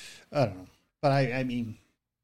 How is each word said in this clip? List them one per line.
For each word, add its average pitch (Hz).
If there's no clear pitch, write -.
I 143
don't 98
know. 92
But 139
I, 135
I 131
mean, 120